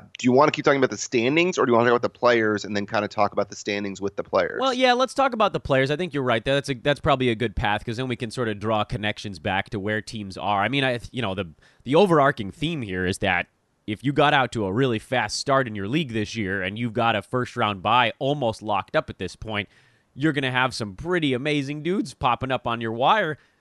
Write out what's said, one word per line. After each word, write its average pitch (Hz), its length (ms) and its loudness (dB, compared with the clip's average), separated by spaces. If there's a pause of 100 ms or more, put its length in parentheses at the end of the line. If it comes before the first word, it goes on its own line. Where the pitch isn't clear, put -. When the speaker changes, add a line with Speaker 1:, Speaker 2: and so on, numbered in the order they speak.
(180)
Speaker 1:
do - 80 -4
you 123 60 4
wanna 143 200 6
keep - 140 -2
talking 143 140 4
about 127 100 4
the 104 80 -8
standings, 151 600 0
or - 60 2
do 120 60 2
you 117 40 6
wanna 120 140 6
talk 120 100 6
about 110 140 -4
the - 60 -20
players 110 460 2
and 101 100 -6
then 101 120 -2
kinda 104 200 -2
talk 101 260 0
about 101 160 -2
the - 60 -18
standings 101 460 -6
with 98 140 -4
the - 80 -4
players? - 360 0
Speaker 2:
Well, 262 140 0
yeah, 254 200 4
let's 247 200 -2
talk 269 200 0
about 214 200 0
the 151 60 -2
players. 135 320 2
I 151 60 -2
think 170 160 -6
you're 139 100 -2
right. 117 200 0
That's 139 260 0
a, 139 60 -2
that's 139 260 -2
probably 131 280 2
a 113 60 2
good 110 200 -4
path, 107 300 0
'cause 113 120 -6
then 131 100 -4
we 123 80 -4
can 113 160 -8
sorta 113 240 -4
draw 107 280 0
connections 104 540 -6
back 95 340 -2
to 107 80 -6
where 107 220 -2
teams 101 360 -10
are. 101 260 0
I 110 60 2
mean, 139 140 0
I, 123 160 0 (120)
you 123 100 -8
know, 95 140 -4
the, 92 140 -6 (340)
the 123 120 -2
overarching 147 540 4
theme 151 320 -6
here 92 240 -4
is 95 140 -2
that 90 280 0 (400)
if 104 160 -6
you 139 100 -2
got 147 200 4
out 131 200 2
to 110 120 -2
a 92 80 -2
really 123 240 2
fast 110 400 -2
start 135 300 0
in 107 80 -8
your 98 120 -6
league 131 260 -2
this 110 220 -4
year 98 280 -2
and 101 160 -6
you've 120 140 -4
got 113 220 2
a 101 60 -2
first-round 110 640 -2
bye 117 340 4
almost 135 460 -2
locked 104 320 -2
up 156 160 -2
at - 80 -14
this 90 160 -8
point, 104 340 -6 (460)
you're 143 180 0
gonna 135 180 -2
have 127 220 2
some 101 220 -6
pretty 160 380 0
amazing 147 500 -2
dudes 180 320 -4
popping 131 360 0
up 127 140 -2
on 117 160 -2
your 113 120 -4
wire 156 440 2 (240)